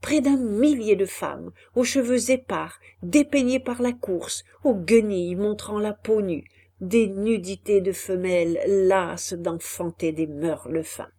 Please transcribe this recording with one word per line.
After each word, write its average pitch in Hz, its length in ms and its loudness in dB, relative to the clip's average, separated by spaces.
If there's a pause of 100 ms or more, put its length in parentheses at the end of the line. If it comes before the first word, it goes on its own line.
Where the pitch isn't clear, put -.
près 294 200 0
d'un 277 160 4
millier 226 600 2
de 190 100 0
femmes, 160 460 -10 (220)
aux 247 100 4
cheveux 240 460 0
épars, 185 500 -2 (220)
dépeignées 262 580 2
par 247 220 -4
la 247 100 2
course, - 520 -6 (200)
aux 269 100 4
guenilles 190 640 2
montrant 208 420 -4
la 208 140 -2
peau 214 300 0
nue, 180 220 -4 (360)
des 208 280 2
nudités 196 720 0
de 185 120 -2
femelles 180 720 0
lasses 185 680 2
d'enfanter 170 800 -6
des 160 140 -4
merles 151 580 -4
fins. - 340 -14